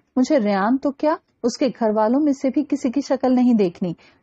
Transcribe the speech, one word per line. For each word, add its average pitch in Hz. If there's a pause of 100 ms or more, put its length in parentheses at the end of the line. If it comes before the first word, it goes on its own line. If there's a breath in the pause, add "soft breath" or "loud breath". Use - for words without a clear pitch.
(180)
मुझे 277
रेयान 208
तो 277
क्या, 302 (240)
उसके 247
घर 220
वालों 220
में 294
से 269
भी 294
किसी 277
की 285
शक्ल 254
नहीं 247
देखनी। 185 (260 soft breath)